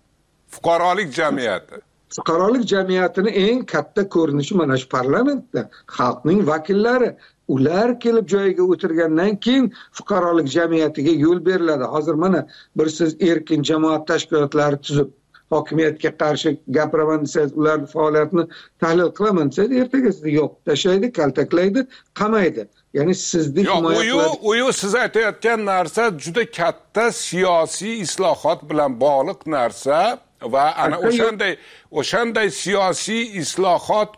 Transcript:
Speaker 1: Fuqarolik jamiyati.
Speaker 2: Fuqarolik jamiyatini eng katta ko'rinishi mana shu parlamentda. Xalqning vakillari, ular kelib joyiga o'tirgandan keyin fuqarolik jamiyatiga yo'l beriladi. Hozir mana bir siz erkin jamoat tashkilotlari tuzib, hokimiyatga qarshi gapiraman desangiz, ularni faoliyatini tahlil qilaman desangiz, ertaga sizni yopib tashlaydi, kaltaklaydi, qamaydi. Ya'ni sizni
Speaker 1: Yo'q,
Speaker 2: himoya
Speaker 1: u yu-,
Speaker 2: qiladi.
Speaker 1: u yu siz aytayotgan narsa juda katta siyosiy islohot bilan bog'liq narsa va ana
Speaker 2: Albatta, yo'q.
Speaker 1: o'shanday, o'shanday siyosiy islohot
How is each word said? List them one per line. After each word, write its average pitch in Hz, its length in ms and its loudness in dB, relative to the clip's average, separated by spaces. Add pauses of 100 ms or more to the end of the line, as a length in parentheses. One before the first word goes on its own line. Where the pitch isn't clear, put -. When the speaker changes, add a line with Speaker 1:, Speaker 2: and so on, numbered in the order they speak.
(540)
Speaker 1:
Fuqarolik 175 560 0 (100)
jamiyati. 131 560 -2 (400)
Speaker 2:
Fuqarolik 196 480 0 (100)
jamiyatini 185 580 0 (140)
eng 240 200 0
katta 190 500 -4
ko'rinishi 147 460 0
mana 135 160 0
shu 127 120 -6
parlamentda. 156 720 -2 (360)
Xalqning 208 420 0 (120)
vakillari, 202 580 2 (380)
ular 180 520 2
kelib 226 340 2
joyiga 190 300 2
o'tirgandan 170 720 0 (100)
keyin 254 200 4 (320)
fuqarolik 175 500 0
jamiyatiga 156 640 0 (120)
yo'l 170 200 2
beriladi. 165 380 0
Hozir 151 300 -2
mana 170 340 2 (300)
bir 156 100 2 (100)
siz 160 140 0 (100)
erkin 156 420 2
jamoat 156 440 0
tashkilotlari 147 760 0
tuzib, 143 240 0 (400)
hokimiyatga 151 640 0 (100)
qarshi 151 280 0 (180)
gapiraman 151 580 0
desangiz, 147 340 0
ularni 151 360 0
faoliyatini 156 500 2 (360)
tahlil 170 360 2
qilaman 190 320 2
desangiz, 240 320 0
ertaga 247 300 2
sizni 151 220 -4
yopib 147 360 0
tashlaydi, 185 380 2 (120)
kaltaklaydi, 170 680 0 (320)
qamaydi. 190 480 0 (260)
Ya'ni 156 220 0
sizni 160 480 -2
Speaker 1:
Yo'q, 190 120 2
Speaker 2:
himoya 165 240 0
Speaker 1:
u - 40 0
yu-, - 140 0
Speaker 2:
qiladi. 202 200 0 (120)
Speaker 1:
u 220 60 2
yu 247 180 2
siz 202 220 -2
aytayotgan 226 680 0
narsa 190 380 0 (200)
juda 170 280 -2
katta 175 600 -2
siyosiy 180 840 -2 (100)
islohot 165 540 0 (100)
bilan 147 220 0 (120)
bog'liq 139 360 2 (160)
narsa 131 420 0 (560)
va 139 100 4 (200)
ana - 120 0
Speaker 2:
Albatta, - 100 -4
yo'q. 233 80 2
Speaker 1:
o'shanday, 220 400 0 (460)
o'shanday 220 480 0 (140)
siyosiy 196 640 -2 (180)
islohot 190 760 0